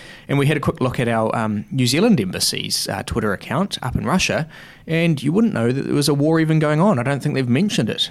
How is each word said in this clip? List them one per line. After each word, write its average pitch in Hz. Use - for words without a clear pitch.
And 139
we 139
had 151
a -
quick -
look 127
at 120
our, 113
um, 107
New 127
Zealand 170
embassy's, -
uh, 98
Twitter 110
account 135
up -
in -
Russia, 151
and 165
you 147
wouldn't 220
know 117
that 135
there 123
was 143
a 147
war 156
even 156
going 151
on. 185
I 120
don't 135
think 147
they've 131
mentioned 139
it -